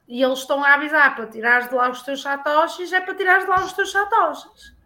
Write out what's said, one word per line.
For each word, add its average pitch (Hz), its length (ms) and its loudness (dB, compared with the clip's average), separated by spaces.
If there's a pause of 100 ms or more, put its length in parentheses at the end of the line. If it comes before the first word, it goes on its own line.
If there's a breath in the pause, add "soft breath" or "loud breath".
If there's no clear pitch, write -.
e 240 140 -8
eles 262 180 0
estão 277 240 -2
a 285 100 6
avisar 294 400 2
para 226 120 -10
tirares 233 420 0
de 254 80 -4
lá 247 120 2
os 254 140 -6
teus 277 180 -6
satoshis, 311 720 -2
é 370 80 0
para 370 140 -8
tirares 381 300 2
de 392 60 -6
lá 370 140 2
os - 80 -8
teus - 200 -4
satoshis. 403 840 -2 (120)